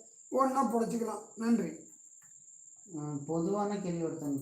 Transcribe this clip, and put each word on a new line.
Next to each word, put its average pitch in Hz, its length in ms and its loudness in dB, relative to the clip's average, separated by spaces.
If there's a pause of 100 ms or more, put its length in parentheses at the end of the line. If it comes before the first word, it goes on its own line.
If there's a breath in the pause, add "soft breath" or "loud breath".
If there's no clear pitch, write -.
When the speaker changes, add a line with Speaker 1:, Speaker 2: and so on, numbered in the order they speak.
(320)
Speaker 1:
ஓடுனா 262 400 4
பொழைச்சிக்கலாம். 226 500 0 (140)
நன்றி. 220 440 2 (1120)
Speaker 2:
ம், 147 240 -4 (120)
பொதுவான 196 520 0
கேள்வி 170 240 -2
ஒருத்தவங்க 143 380 -2